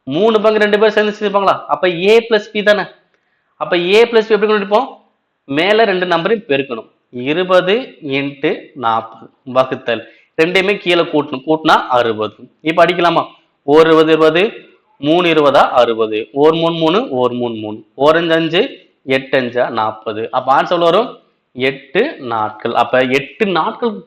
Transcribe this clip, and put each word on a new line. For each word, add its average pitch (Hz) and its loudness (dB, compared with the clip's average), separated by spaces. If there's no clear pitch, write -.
மூணு 214 2
பங்கு 214 2
ரெண்டு 208 2
பேரும் 208 2
சேர்ந்து 208 0
செஞ்சிருப்பாங்களா? 196 0
அப்ப 147 0
A 226 6
plus 208 0
B 214 -4
தானே. 202 2
அப்ப 160 -6
A - 6
plus 220 2
B 220 2
எப்படி 208 0
கண்டுபிடிப்போம்? 214 0
மேல 214 2
ரெண்டு 185 -2
நம்பரையும் 190 -2
பெருக்கணும். 131 -4
இருபது 180 0
into 143 -4
நாற்பது 113 -4
வகுத்தல் 120 -2
ரெண்டையுமே 185 0
கீழே 170 2
கூட்டணும். 143 -4
கூட்டினா 156 2
அறுபது. 107 -2
இப்ப 170 2
அடிக்கலாமா? 170 0
ஓர் 160 8
இருபது 160 4
இருபது, 156 2
மூணு 175 2
இருபதா 147 4
அறுபது. 110 0
ஓர் 160 6
மூணு 165 0
மூணு, 165 2
ஓர் 123 0
மூணு 120 -4
மூணு, 107 -10
ஓர் 156 4
அஞ்சு 165 0
அஞ்சு, 165 0
எட்டு 135 -2
அஞ்சா 120 -2
நாற்பது. 110 -6
அப்ப 127 -2
ஆன்சர் 170 0
வரும் 214 2
எட்டு 156 -4
நாட்கள். 110 -4
அப்ப 120 0
எட்டு - -6
நாட்களுக்கு 214 -6